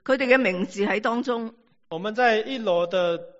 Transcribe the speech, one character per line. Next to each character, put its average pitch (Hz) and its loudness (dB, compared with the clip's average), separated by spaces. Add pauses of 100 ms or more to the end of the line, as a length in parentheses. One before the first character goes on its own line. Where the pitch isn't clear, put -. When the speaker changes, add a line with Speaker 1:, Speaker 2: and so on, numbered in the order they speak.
Speaker 1:
佢 262 2
哋 262 0
嘅 254 6
名 190 0
字 196 -4
喺 208 0
當 233 -2
中。 233 -6 (360)
Speaker 2:
我 165 -6
们 214 -6
在 233 4
一 247 -4
楼 180 0
的 175 0 (200)